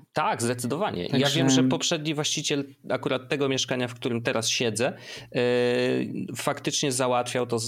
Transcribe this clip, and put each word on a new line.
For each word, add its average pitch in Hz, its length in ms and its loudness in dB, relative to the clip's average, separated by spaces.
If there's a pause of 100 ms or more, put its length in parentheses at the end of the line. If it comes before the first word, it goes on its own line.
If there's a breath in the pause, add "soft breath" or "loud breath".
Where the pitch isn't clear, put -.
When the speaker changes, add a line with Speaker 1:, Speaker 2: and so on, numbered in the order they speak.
(140)
Speaker 1:
Tak, 160 280 0
zdecydowanie. 123 640 -2
Ja - 60 -4
Speaker 2:
Także 139 300 2
Speaker 1:
wiem, 131 100 4
że 262 140 6
poprzedni 156 520 0
właściciel 151 480 -2 (260)
akurat 127 400 -2
tego 139 200 0
mieszkania, 127 380 -2
w 120 80 -12
którym 120 280 -2
teraz 120 260 0
siedzę, 120 440 0 (420 loud breath)
e, - 40 0 (960)
faktycznie 143 560 -2
załatwiał 123 560 2
to, 120 100 0 (100)